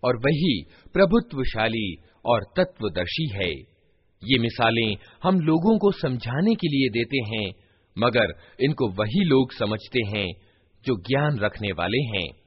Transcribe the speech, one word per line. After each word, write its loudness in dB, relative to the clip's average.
और 0
वही 2
प्रभुत्वशाली 2
और 4
तत्वदर्शी -2
है। -2
ये 2
मिसालें 0
हम 4
लोगों 2
को 2
समझाने -2
के -4
लिए 0
देते -2
हैं, -6
मगर 0
इनको 2
वही 0
लोग 4
समझते -4
हैं -2
जो 0
ज्ञान 0
रखने -2
वाले 0
हैं। -4